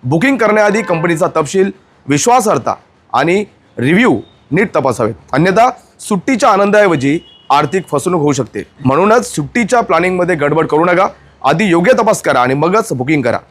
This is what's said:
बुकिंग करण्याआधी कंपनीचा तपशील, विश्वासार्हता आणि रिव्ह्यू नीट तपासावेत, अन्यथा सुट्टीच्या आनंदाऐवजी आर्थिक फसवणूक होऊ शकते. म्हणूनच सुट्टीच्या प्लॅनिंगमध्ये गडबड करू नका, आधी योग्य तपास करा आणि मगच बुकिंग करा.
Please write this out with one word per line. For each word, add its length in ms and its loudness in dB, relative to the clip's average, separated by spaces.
बुकिंग 340 0
करण्याआधी 440 2
कंपनीचा 460 -2
तपशील, 440 -2
विश्वासार्हता 640 0
आणि 320 0
रिव्ह्यू 420 2
नीट 240 -2
तपासावेत, 380 -2
अन्यथा 380 2
सुट्टीच्या 500 -2
आनंदाऐवजी 720 2
आर्थिक 380 0
फसवणूक 340 -2
होऊ 100 0
शकते. 320 -6
म्हणूनच 500 2
सुट्टीच्या 460 -2
प्लॅनिंगमध्ये 540 0
गडबड 300 0
करू 200 0
नका, 220 2
आधी 200 0
योग्य 280 2
तपास 280 0
करा 200 0
आणि 120 0
मगच 400 0
बुकिंग 280 -2
करा. 160 -2